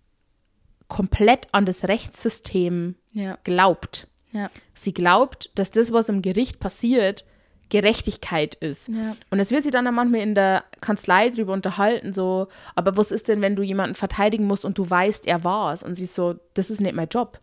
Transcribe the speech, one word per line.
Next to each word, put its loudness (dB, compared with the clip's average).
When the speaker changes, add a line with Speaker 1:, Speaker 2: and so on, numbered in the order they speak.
Speaker 1:
komplett 2
an 2
das -4
Rechtssystem -4
Speaker 2:
Ja. -8
Speaker 1:
glaubt. 0
Speaker 2:
Ja. -6
Speaker 1:
Sie -6
glaubt, 2
dass -2
das, 0
was 2
im 0
Gericht -2
passiert, 0
Gerechtigkeit 0
ist. -8
Speaker 2:
Ja. -6
Speaker 1:
Und 2
es 0
wird 2
sie -2
dann 2
manchmal 2
in 0
der 4
Kanzlei 2
drüber -2
unterhalten, 0
so, -2
„Aber 0
was 2
ist -4
denn, 2
wenn 0
du 0
jemanden -2
verteidigen 0
musst 0
und -4
du -2
weißt, 0
er 0
war's?“ -2
Und -10
sie -8
ist -10
so, -2
„Das -2
ist -4
nicht 0
mein -4
Job, -4